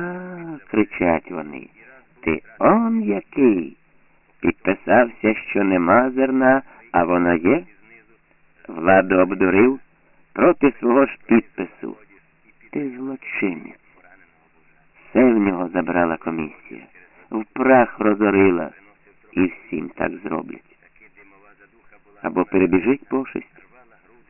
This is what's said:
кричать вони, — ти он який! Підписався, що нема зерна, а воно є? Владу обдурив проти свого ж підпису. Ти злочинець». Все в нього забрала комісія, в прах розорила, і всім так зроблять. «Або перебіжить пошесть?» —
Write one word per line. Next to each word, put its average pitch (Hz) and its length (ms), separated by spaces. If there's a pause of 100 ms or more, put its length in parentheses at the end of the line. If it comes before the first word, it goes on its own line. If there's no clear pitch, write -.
(720)
кричать 90 600
вони, — 76 380 (520)
ти 78 220 (160)
он 226 440
який! 135 720 (640)
Підписався, 107 920
що - 300
нема 95 460
зерна, 131 520 (300)
а 87 120
воно 87 300
є? 107 300 (1040)
Владу 92 480
обдурив 95 640 (520)
проти 139 460
свого 123 280
ж - 200
підпису. - 720 (720)
Ти 143 200
злочинець». 123 840 (1400)
Все 127 140
в 117 140
нього 90 300
забрала 85 480
комісія, 76 680 (480)
в 110 140
прах 127 560
розорила, 98 680 (640)
і 92 140
всім 80 420
так 82 240 (120)
зроблять. 80 520 (1500)
«Або 92 220
перебіжить 92 640
пошесть?» — - 580 (640)